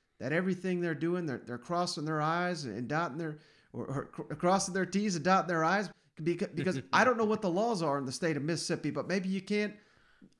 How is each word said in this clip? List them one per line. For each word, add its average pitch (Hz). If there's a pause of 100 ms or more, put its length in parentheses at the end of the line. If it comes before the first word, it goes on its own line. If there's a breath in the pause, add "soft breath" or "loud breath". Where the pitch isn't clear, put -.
(180)
that 175
everything 180
they're 165
doing, 170
they're, 123
they're 120
crossing 175
their 156
I's 170
and 117
dotting 151
their, 156 (340 soft breath)
or, -
or 135
cr-, -
crossing 180
their 190
T's 196
and 143
dotting 180
their 165
I's, 185 (300 soft breath)
beca-, 170
because 143 (120)
I 196
don't 240
know 226
what 214
the 185
laws 202
are 143
in 131
the 131
state 160
of 131
Mississippi, 151
but 147
maybe 185
you 190
can't 208 (640 soft breath)